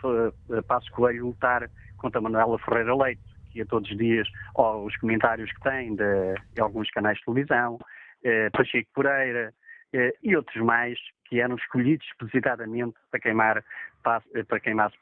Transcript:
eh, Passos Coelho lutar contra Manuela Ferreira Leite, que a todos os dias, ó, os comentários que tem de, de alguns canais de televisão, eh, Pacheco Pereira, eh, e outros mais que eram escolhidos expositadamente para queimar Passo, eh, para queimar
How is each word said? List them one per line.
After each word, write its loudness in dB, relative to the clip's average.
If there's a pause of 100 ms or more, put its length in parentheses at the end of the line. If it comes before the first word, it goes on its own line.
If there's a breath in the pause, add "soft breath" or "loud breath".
(520)
eh, -2
Passos -2
Coelho 0
lutar -2 (280 soft breath)
contra -4
Manuela 2
Ferreira 0
Leite, 0 (300)
que -8
a -6
todos -2
os -8
dias, 2 (280 loud breath)
ó, 2
os -8
comentários 0
que -20
tem -4
de, 2 (180)
de 0
alguns -2
canais 0
de -20
televisão, 0 (440 soft breath)
eh, 2
Pacheco 0
Pereira, 0 (400 soft breath)
eh, 2
e 4
outros 0
mais 2 (300)
que 0
eram 0
escolhidos 0
expositadamente -2 (140)
para -4
queimar 2 (400 loud breath)
Passo, 0
eh, -2
para -2
queimar 2 (100)